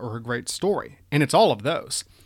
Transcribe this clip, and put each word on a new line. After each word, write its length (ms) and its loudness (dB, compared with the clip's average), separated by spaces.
or 140 -6
a 60 -10
great 260 -6
story, 500 -2
and 100 4
it's 120 2
all 180 6
of 100 -4
those, 400 -4